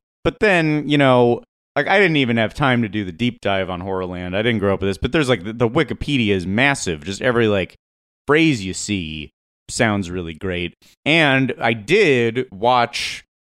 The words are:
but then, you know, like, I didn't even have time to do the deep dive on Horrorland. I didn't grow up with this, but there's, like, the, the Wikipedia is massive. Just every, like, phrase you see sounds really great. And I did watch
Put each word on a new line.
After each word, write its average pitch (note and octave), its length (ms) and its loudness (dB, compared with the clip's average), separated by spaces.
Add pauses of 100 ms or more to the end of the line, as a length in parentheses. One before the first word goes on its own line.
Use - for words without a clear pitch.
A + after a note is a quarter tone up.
(240)
but E3 160 -2
then, D#3+ 480 2
you D3 100 2
know, B2 440 4 (360)
like, C#3+ 100 -2
I G3 100 4
didn't E3+ 180 4
even A#2+ 200 2
have A2 180 0
time B2+ 280 2
to A2 60 -2
do G#2 160 -4
the F2+ 80 -6
deep A#2 280 -4
dive F#2+ 300 -2
on F2+ 120 -8
Horrorland. F2+ 520 -6
I G#2 80 0
didn't A2+ 160 0
grow G2 160 2
up F#2 60 -4
with G2 100 -2
this, F#2+ 80 -4
but B2 140 -4
there's, D#3 160 2
like, G#2 160 0
the, A2 80 -8
the A#2+ 160 0
Wikipedia A#2+ 640 0
is F#2+ 160 0
massive. G2 580 -2
Just G2 180 -8
every, A#2+ 260 2
like, G2 260 0 (520)
phrase D3 380 2
you F#2 100 -6
see D#2 560 -6 (400)
sounds G2+ 400 0
really F2 240 -8
great. F2 400 -6 (300)
And C3+ 560 2
I A#2 140 0
did B2+ 760 2
watch A#2 720 -2 (340)